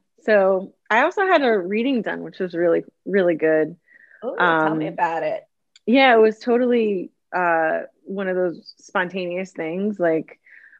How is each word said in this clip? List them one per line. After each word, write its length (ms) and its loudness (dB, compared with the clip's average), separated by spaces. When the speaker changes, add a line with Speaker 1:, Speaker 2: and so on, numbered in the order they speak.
Speaker 1:
So 500 2
I 140 4
also 220 0
had 180 4
a 140 2
reading 440 -2
done, 220 -8
which 160 -14
was 140 -6
really, 300 2
really 300 2
good. 400 0
Speaker 2:
Ooh, 120 -8
tell 380 2
me 120 -4
Speaker 1:
Um, 60 -10
Speaker 2:
about 300 -2
it. 200 -6
Speaker 1:
Yeah, 280 4
it 60 6
was 200 4
totally, 720 0
uh, 460 0
one 240 -8
of 80 -2
those 420 -4
spontaneous 760 -6
things. 460 -6
Like, 400 -2